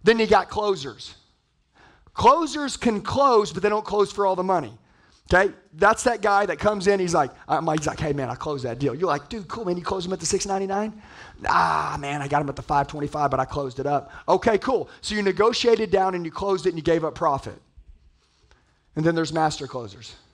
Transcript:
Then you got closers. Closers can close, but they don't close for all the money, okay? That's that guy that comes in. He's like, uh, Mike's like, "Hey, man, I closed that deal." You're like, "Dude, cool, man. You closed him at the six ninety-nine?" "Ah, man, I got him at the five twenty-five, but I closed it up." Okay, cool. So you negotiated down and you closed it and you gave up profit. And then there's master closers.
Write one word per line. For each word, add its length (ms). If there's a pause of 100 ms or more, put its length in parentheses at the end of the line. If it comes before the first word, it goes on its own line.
Then 160
you 80
got 220
closers. 640 (960)
Closers 640
can 240
close, 500
but 120
they 60
don't 140
close 280
for 160
all 80
the 80
money, 340 (560)
okay? 180 (220)
That's 300
that 180
guy 240
that 140
comes 260
in. 140
He's 160
like, 160 (160)
uh, 120
Mike's 280
like, 120
"Hey, 140
man, 160
I 60
closed 300
that 120
deal." 160
You're 140
like, 220
"Dude, 180
cool, 180
man. 120
You 60
closed 220
him 80
at 60
the 80
six 180
ninety-nine?" 560 (480)
"Ah, 500
man, 220
I 60
got 120
him 100
at 60
the 60
five 260
twenty-five, 440
but 80
I 60
closed 340
it 80
up." 240 (180)
Okay, 300
cool. 300 (120)
So 140
you 80
negotiated 680
down 240
and 100
you 60
closed 380
it 20
and 80
you 60
gave 200
up 120
profit. 440 (1400)
And 80
then 120
there's 180
master 320
closers. 480 (200)